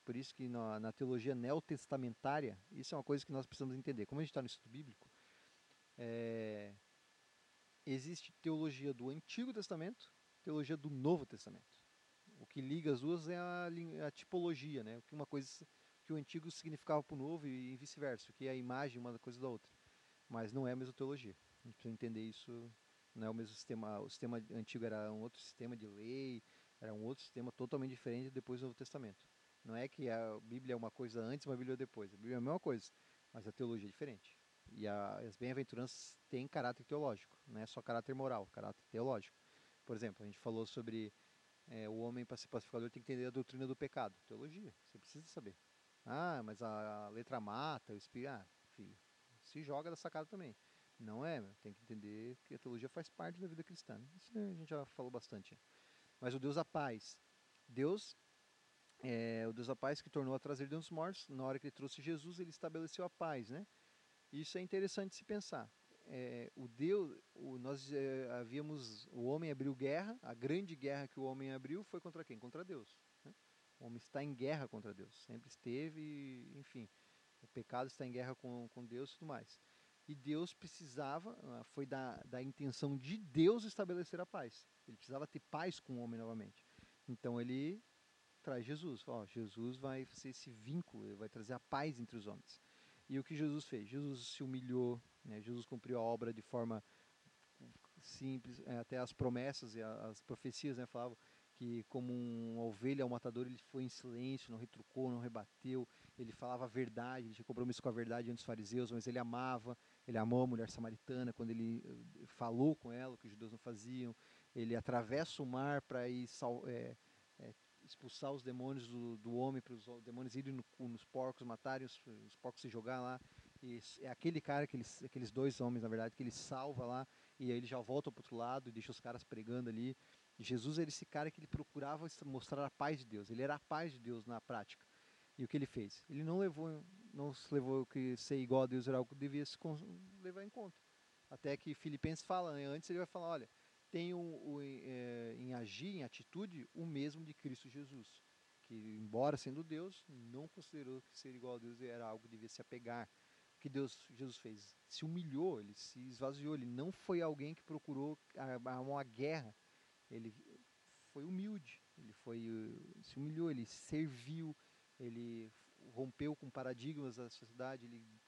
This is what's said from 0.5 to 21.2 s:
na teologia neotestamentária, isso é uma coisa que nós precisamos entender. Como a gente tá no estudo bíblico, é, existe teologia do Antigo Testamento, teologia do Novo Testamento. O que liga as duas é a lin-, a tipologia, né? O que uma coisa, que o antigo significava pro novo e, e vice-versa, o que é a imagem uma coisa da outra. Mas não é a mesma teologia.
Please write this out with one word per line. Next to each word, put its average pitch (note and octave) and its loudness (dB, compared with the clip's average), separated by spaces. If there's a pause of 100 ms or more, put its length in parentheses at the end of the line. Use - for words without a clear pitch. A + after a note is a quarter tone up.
na A2 2
teologia B2+ 4
neotestamentária, C3+ 2 (140)
isso B2+ -4
é - 2
uma C3+ 0
coisa C#3+ 4
que - -6
nós C3+ 2
precisamos C3 -2
entender. C3 0
Como C#3+ 0
a - 2
gente D3 -2
tá C#3 2
no B2 0
estudo - -12
bíblico, C3 -12 (880)
é, A2+ 0 (1120)
existe C#3 -2 (100)
teologia D3 2
do A#2+ -2
Antigo A3+ 0
Testamento, G3 -4 (300)
teologia D3+ 2
do D3 -4
Novo C#3+ 8
Testamento. - -12 (580)
O - -14
que - -4
liga D3 4
as B2 6
duas D#3+ 2
é F3 2
a F3 0
lin-, E3 -4
a D3+ 0
tipologia, D3+ 2
né? A2 -6
O - -12
que - -16
uma D3 -2
coisa, C#3 -2 (380)
que D#3 -2
o - 4
antigo D#3 -2
significava D3+ 4
pro D3+ -4
novo D3 -2
e, B2+ -4
e - -6
vice-versa, C3+ -2
o - -20
que C3 -2
é C3 2
a C3 0
imagem B2+ 0
uma A#2+ -4
coisa B2 -10
da C3 2
outra. A2+ -4 (600)
Mas A2+ 0
não C3+ 4
é B2 6
a B2+ 2
mesma B2+ -2
teologia. C3+ -2 (280)